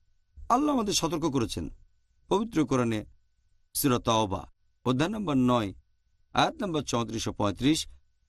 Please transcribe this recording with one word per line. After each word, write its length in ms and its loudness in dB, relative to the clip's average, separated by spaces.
আল্লাহ 260 2
আমাদের 200 0
সতর্ক 360 0
করেছেন 400 -2
পবিত্র 380 0
কোরআনে, 380 0
সূরা 240 2
তাওবা, 540 0
অধ্যায় 260 0
নম্বর 240 -2
নয়, 400 2
আয়াত 300 0
নম্বর 200 -2
চৌত্রিশ 460 -4
ও 40 -4
পঁয়ত্রিশ, 540 0